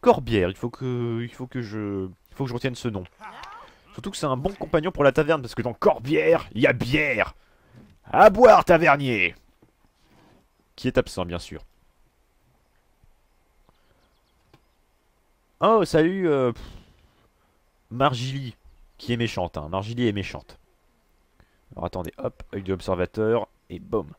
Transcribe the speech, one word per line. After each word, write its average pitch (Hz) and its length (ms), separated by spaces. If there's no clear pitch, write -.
Corbière, 117 500
il 98 60
faut 123 140
que, 120 520
il 117 120
faut 127 140
que 123 140
je, 101 460
il - 60
faut 139 80
que 127 40
je 120 60
retienne 123 220
ce - 120
nom. 101 140
Surtout - 180
que - 40
c'est 151 100
un 131 100
bon 160 160
compagnon 165 400
pour 143 100
la 139 80
taverne, 156 300
parce 120 160
que 117 60
dans 120 120
Corbière, 156 800
il 107 60
y 139 60
a 135 60
bière. 123 640
À 196 260
boire, 214 340
tavernier. 139 680
Qui - 120
est 127 100
absent, 95 260
bien 85 140
sûr. - 260
Oh, 208 240
salut, 170 440
euh, 131 240
pff, - 120
Margily, 131 680
qui - 140
est 120 40
méchante, 101 400
hein. 76 140
Margily 113 360
est 104 60
méchante. - 460
Alors - 140
attendez, 90 320
hop, - 240
œil 98 80
de 92 80
l'observateur, 98 800
et - 80
boum. 85 400